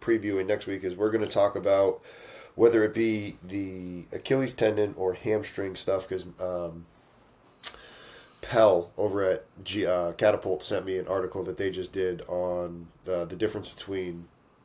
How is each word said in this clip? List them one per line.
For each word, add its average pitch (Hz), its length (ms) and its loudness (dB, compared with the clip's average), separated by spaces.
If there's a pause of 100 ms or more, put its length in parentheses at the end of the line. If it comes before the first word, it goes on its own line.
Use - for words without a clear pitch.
previewing 104 460 0
next 104 200 0
week, 98 180 -4
is 90 120 -4
we're 104 140 2
gonna 107 160 2
talk 101 280 2
about 98 460 4 (540)
whether 117 280 8
it 107 120 2
be 107 480 0
the 92 680 -8
Achilles 135 420 0
tendon 104 420 2
or 92 180 0
hamstring 101 600 -4
stuff, 95 340 -2
'cause, 90 180 -6 (140)
um, 85 460 -6 (1500)
Pell 101 560 4
over 98 260 0
at 92 220 2 (200)
G-, 95 220 -2
uh, 87 260 0
Catapult 98 500 2
sent 92 240 -2
me 92 120 -2
an 90 100 -6
article 92 340 -2
that 90 140 -8
they 98 120 -2
just 92 240 -6
did 92 360 -2
on, 90 580 -4 (200)
uh, 87 180 -2
the 85 100 -10
difference 104 380 -4
between 90 560 -8 (360)